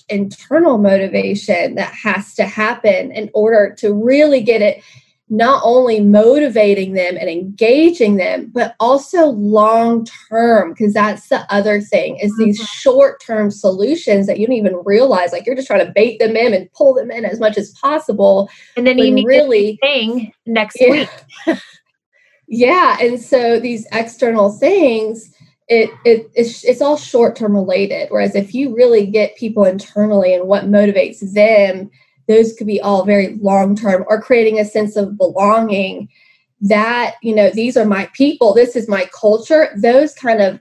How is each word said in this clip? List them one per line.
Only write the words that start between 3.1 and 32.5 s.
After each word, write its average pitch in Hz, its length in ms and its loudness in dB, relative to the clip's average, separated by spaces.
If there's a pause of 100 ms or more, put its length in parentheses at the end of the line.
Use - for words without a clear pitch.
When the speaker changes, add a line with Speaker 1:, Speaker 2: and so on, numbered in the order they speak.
Speaker 1:
in 208 220 -10
order 214 460 2
to 208 120 -2
really 262 500 2
get 220 200 0
it, 208 220 -2 (460)
not 233 360 2
only 240 340 2
motivating 208 920 2
them 180 240 -4
and 175 100 -6
engaging 220 920 2
them, 180 360 -4
but 233 260 -4
also 277 500 2
long-term, 220 1500 0
'cause 208 180 -2
that's 208 360 -2
the 254 220 -2
other 208 300 0
thing, 160 360 -4
is 208 200 -4
these 214 220 0
Speaker 2:
Mm-hmm. 220 60 -12 (160)
Speaker 1:
short-term 247 680 0
solutions 202 800 -2
that 185 120 -4
you 214 60 0
don't 254 120 0
even 190 280 -2
realize. 202 460 2
Like, 185 160 -8
you're 254 80 -4
just 262 120 -8
trying 190 180 0
to 180 60 -16
bait 220 280 0
them 220 160 0
in 226 180 0
and 185 200 -6
pull 277 200 2
them 240 160 -4
in 226 160 -10
as 202 140 -6
much 214 180 0
as 202 140 -8 (100)
possible. 202 640 0 (280)
Speaker 2:
And 247 100 -2
then 254 140 2
you 220 60 4
Speaker 1:
when 254 100 2
Speaker 2:
need 208 100 2
Speaker 1:
really 233 560 2
Speaker 2:
the 269 60 0
thing 233 460 -4 (120)
next 220 340 -4
Speaker 1:
Yeah. 254 120 4
Speaker 2:
week. 285 180 -2 (520)
<laughs> - 100 -20 (800)
Speaker 1:
Yeah. 254 520 2
And 240 180 -2
so 233 400 0
these 233 320 -8
external 226 640 -2
things, 233 760 -2 (380)
it, 226 220 2 (160)
it, 226 280 2
it's, 233 300 -4
it's 247 180 0
all 294 140 2
short-term 233 580 -2
related. 196 560 -2
Whereas 202 260 -4
if 202 180 -4
you 262 200 -4
really 233 320 4
get 208 300 -2
people 214 300 -2
internally 196 680 0
and 180 140 -2
what 196 160 0
motivates 202 560 0 (140)
them, 202 580 2 (380)
those 226 240 4